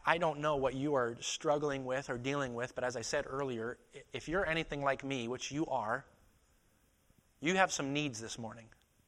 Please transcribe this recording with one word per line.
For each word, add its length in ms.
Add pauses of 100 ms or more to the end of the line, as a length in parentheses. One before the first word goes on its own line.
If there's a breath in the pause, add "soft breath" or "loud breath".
I 140
don't 220
know 160
what 180
you 220
are 260
struggling 640
with 240
or 80
dealing 360
with, 200
but 100
as 100
I 60
said 260
earlier, 520 (160)
i-, 80 (100)
if 160
you're 180
anything 360
like 200
me, 260
which 220
you 180
are, 360 (1400)
you 140
have 180
some 220
needs 260
this 180
morning. 280 (400)